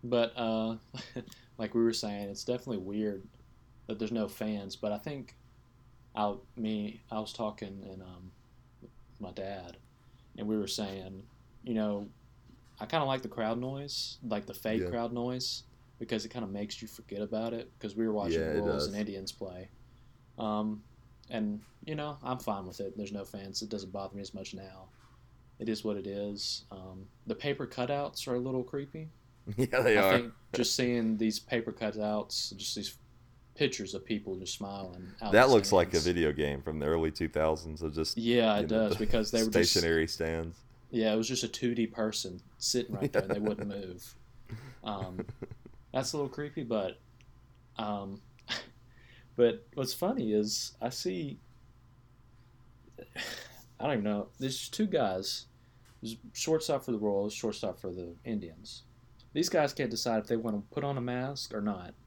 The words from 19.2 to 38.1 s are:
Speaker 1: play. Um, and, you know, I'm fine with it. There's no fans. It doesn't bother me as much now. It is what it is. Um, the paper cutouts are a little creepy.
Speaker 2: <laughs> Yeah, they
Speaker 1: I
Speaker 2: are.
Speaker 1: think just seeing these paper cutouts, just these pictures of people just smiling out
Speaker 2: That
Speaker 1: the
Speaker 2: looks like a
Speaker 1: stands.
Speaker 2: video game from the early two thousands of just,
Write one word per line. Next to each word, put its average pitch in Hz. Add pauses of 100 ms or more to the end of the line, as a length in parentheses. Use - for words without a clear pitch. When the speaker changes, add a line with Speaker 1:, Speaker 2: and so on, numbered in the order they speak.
Speaker 1:
play. 92 (680)
Um, 107 (480)
and, 107 (240)
you 156
know, 147
I'm 131
fine 98
with 92
it. 98
There's 101
no 101
fans. 98
It 104
doesn't 95
bother 98
me 101
as 95
much 95
now. 95 (680)
It 110
is 107
what 107
it 95
is. 101
Um, 95 (180)
the 110
paper 139
cutouts 139
are 127
a 123
little 131
creepy. 143 (380)
Speaker 2:
<laughs> 104
Yeah, 123
they 110
Speaker 1:
I 104
Speaker 2:
are. 95
Speaker 1:
think 120 (200)
just 120
seeing 120
these 107
paper -
cutouts, 107
just 98
these 104 (600)
pictures 110
of 95
people 101
just 92
smiling 95 (100)
out 104
Speaker 2:
That 117
Speaker 1:
the 135
Speaker 2:
looks 104
like 87
a -
Speaker 1:
stands. 80
Speaker 2:
video 85
game 71
from 78
the 73
early 80
two 78
thousands 78
of 78
just, 80